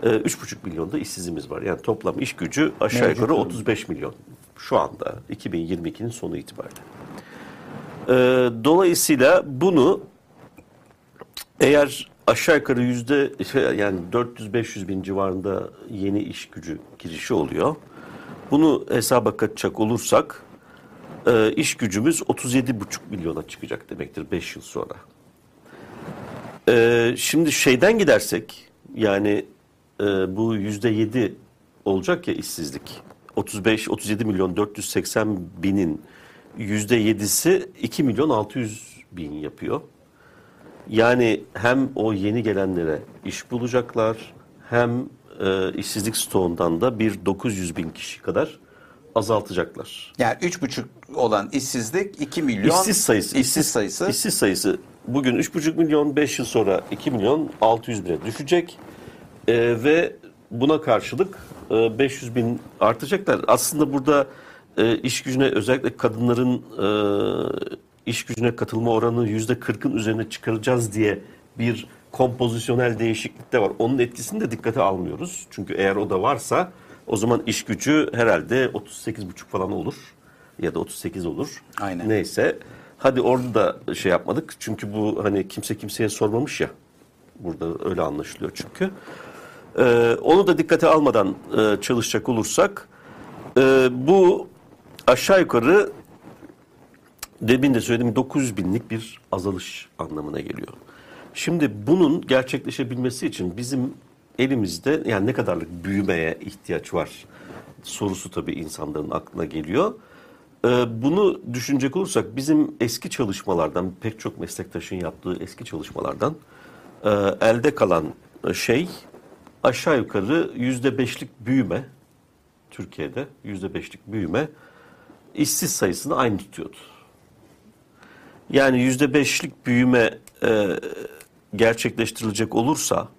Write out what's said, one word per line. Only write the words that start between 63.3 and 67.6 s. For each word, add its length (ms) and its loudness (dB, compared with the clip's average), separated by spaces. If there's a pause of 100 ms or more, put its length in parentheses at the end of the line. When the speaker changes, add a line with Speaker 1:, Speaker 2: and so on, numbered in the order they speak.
Speaker 1:
Aslında 460 2
burada, 340 2 (500)
e, 200 4
iş 260 -4
gücüne, 220 2
özellikle 520 0
kadınların, 640 2 (200)
e, 60 0 (1160)